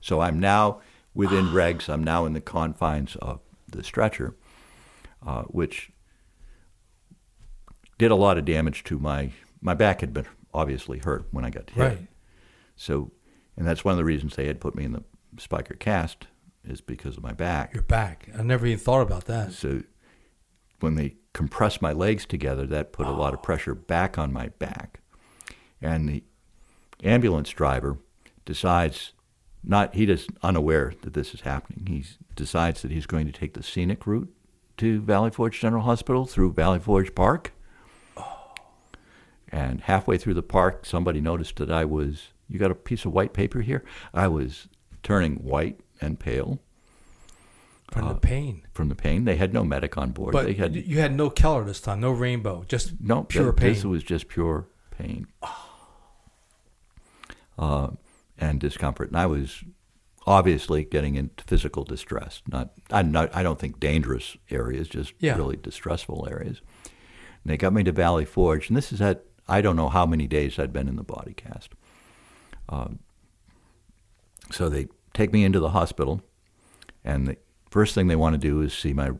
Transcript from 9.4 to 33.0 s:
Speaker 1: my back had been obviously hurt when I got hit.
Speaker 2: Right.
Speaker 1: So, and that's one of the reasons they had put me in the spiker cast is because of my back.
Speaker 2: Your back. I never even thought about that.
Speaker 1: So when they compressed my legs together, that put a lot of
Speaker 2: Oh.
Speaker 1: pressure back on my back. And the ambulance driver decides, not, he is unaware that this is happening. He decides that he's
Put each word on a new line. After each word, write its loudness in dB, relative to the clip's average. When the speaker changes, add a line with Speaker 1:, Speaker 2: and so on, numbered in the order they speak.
Speaker 1:
my 0
back 4
had -6
been -6
obviously -4
hurt -4
when -4
I -6
got -14
hit. -2
Speaker 2:
Right. 2
Speaker 1:
So, -4
and -2
that's -2
one 2
of 2
the 2
reasons -2
they -4
had -6
put -6
me -6
in -4
the -8
spiker -8
cast -2
is -12
because -10
of -14
my -10
back. -4
Speaker 2:
Your -2
back. 0
I -4
never 2
even 0
thought 2
about 0
that. -4
Speaker 1:
So -4
when 0
they -2
compressed 0
my 0
legs 0
together, -4
that -4
put -4
a -4
lot -2
of -10
Speaker 2:
Oh. -18
Speaker 1:
pressure -4
back -2
on -2
my -6
back. -10
And 0
the -4
ambulance 4
driver 0
decides, 0
not, 2
he 4
is 2
unaware 2
that -12
this -4
is -18
happening. -6
He -4
decides -2
that -6
he's -4